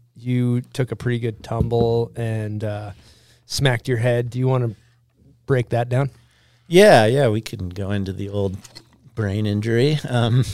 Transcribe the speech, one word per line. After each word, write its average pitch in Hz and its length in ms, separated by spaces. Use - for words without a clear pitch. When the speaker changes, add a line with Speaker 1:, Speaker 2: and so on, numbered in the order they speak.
Speaker 1:
you 123 460
took 123 280
a 110 60
pretty 123 220
good 113 260
tumble 117 720
and, 110 480
uh, 104 260
smacked 131 420
your 123 100
head. 120 320
Do 123 80
you 127 100
wanna 123 260
break 127 220
that 120 200
down? 131 220
Speaker 2:
Yeah, 175 400
yeah, 131 220
we 107 120
can 92 280
go 95 240
into 98 200
the 98 180
old 98 260
brain 104 320
injury. 117 600
Um, 120 460